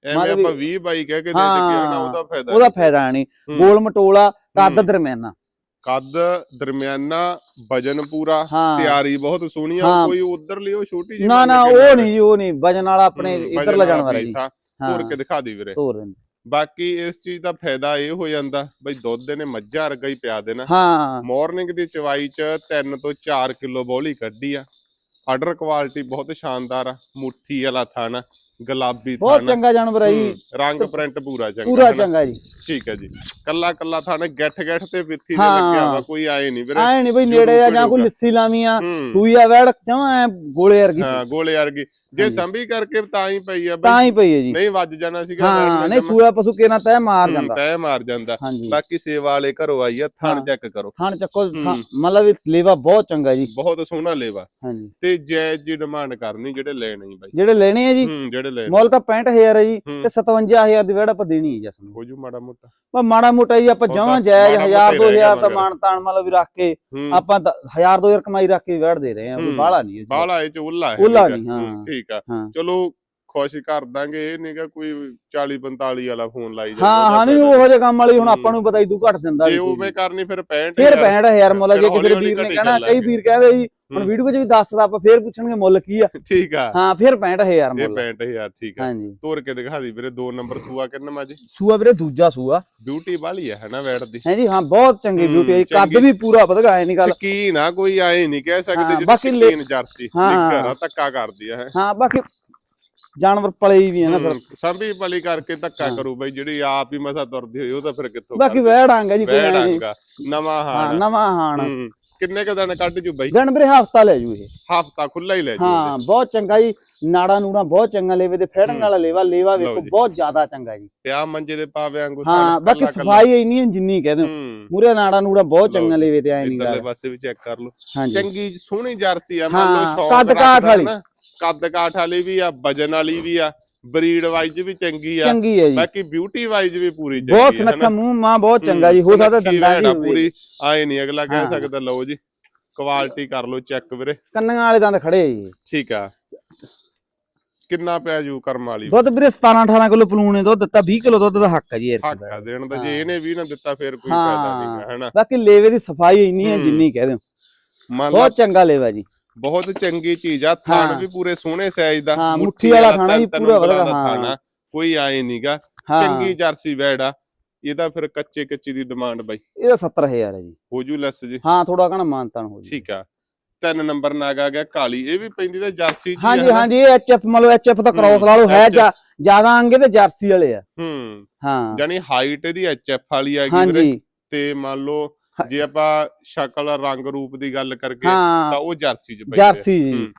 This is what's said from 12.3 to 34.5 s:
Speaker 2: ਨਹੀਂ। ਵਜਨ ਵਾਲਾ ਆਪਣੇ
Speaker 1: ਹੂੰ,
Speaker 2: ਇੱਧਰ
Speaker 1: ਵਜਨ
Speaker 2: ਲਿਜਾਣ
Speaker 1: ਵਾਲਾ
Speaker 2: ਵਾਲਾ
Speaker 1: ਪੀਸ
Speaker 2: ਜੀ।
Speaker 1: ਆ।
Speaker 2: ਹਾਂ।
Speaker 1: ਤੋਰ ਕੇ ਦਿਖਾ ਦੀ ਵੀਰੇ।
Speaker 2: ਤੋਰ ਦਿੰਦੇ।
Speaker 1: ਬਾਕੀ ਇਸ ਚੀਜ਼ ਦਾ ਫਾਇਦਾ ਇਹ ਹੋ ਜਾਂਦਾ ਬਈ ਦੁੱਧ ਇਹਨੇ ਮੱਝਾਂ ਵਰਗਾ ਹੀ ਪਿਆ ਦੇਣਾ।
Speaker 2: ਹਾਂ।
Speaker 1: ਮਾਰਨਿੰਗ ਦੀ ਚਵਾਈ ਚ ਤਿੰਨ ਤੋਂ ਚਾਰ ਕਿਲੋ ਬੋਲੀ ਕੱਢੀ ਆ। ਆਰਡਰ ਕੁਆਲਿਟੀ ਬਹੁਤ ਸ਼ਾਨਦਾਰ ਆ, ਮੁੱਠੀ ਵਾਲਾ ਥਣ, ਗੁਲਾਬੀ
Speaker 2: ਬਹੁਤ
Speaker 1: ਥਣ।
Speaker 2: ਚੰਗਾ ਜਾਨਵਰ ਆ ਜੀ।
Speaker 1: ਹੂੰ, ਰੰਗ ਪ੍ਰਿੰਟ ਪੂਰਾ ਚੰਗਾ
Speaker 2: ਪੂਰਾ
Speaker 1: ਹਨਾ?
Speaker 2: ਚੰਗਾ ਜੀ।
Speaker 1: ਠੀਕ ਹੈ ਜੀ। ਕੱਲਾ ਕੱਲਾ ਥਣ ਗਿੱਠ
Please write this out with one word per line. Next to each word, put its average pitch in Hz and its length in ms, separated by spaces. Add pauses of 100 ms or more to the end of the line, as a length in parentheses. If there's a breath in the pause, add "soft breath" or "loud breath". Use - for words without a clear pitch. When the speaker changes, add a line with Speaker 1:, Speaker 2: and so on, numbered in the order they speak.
Speaker 2:
ਨਹੀਂ। 190 160
ਵਜਨ 180 320
ਵਾਲਾ 190 200
ਆਪਣੇ 185 320
Speaker 1:
ਹੂੰ, 165 80
Speaker 2:
ਇੱਧਰ 165 160
Speaker 1:
ਵਜਨ 147 100
Speaker 2:
ਲਿਜਾਣ 190 160
Speaker 1:
ਵਾਲਾ 156 160
Speaker 2:
ਵਾਲਾ 123 160
Speaker 1:
ਪੀਸ 117 80
Speaker 2:
ਜੀ। 113 100
Speaker 1:
ਆ। 131 120 (320)
Speaker 2:
ਹਾਂ। 131 160
Speaker 1:
ਤੋਰ 113 120
ਕੇ 147 60
ਦਿਖਾ 139 260
ਦੀ 117 120
ਵੀਰੇ। 101 200
Speaker 2:
ਤੋਰ 131 240
ਦਿੰਦੇ। 104 260 (240)
Speaker 1:
ਬਾਕੀ 156 480
ਇਸ 170 260
ਚੀਜ਼ 180 200
ਦਾ 175 100
ਫਾਇਦਾ 147 460
ਇਹ 147 140
ਹੋ 170 160
ਜਾਂਦਾ 143 400 (160)
ਬਈ 143 100
ਦੁੱਧ 120 360
ਇਹਨੇ 147 160
ਮੱਝਾਂ 127 440
ਵਰਗਾ 135 180
ਹੀ 139 80
ਪਿਆ 113 260
ਦੇਣਾ। 113 300
Speaker 2:
ਹਾਂ। 156 520
Speaker 1:
ਮਾਰਨਿੰਗ 160 460
ਦੀ 170 180
ਚਵਾਈ 143 400
ਚ 135 140
ਤਿੰਨ 151 560
ਤੋਂ 143 240
ਚਾਰ 131 320
ਕਿਲੋ 127 300
ਬੋਲੀ 131 300
ਕੱਢੀ 117 400
ਆ। 139 120 (640)
ਆਰਡਰ 139 260
ਕੁਆਲਿਟੀ 151 460
ਬਹੁਤ 135 300
ਸ਼ਾਨਦਾਰ 127 560
ਆ, 127 80 (220)
ਮੁੱਠੀ 135 460
ਵਾਲਾ 127 220
ਥਣ, 120 360 (420)
ਗੁਲਾਬੀ 123 540
Speaker 2:
ਬਹੁਤ 262 240
Speaker 1:
ਥਣ। 247 60
Speaker 2:
ਚੰਗਾ 240 260
ਜਾਨਵਰ 226 280
ਆ 208 100
ਜੀ। 220 160
Speaker 1:
ਹੂੰ, 190 80 (200)
ਰੰਗ 143 260
ਪ੍ਰਿੰਟ 147 380
ਪੂਰਾ 127 320
ਚੰਗਾ 107 140
Speaker 2:
ਪੂਰਾ 247 240
Speaker 1:
ਹਨਾ? 202 160
Speaker 2:
ਚੰਗਾ 160 200
ਜੀ। 123 140 (280)
Speaker 1:
ਠੀਕ 135 220
ਹੈ 107 60
ਜੀ। 98 140 (360)
ਕੱਲਾ 170 280
ਕੱਲਾ 165 260
ਥਣ 165 280
ਗਿੱਠ 147 260 (120)